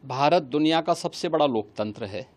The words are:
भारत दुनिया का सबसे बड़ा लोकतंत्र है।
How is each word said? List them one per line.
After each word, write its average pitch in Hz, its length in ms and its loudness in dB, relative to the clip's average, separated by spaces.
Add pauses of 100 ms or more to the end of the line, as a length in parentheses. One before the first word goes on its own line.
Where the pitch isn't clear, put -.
भारत 143 420 2
दुनिया 156 360 2
का 170 140 0
सबसे 170 340 -6
बड़ा 156 180 4
लोकतंत्र 110 580 -4
है। 98 200 -10 (120)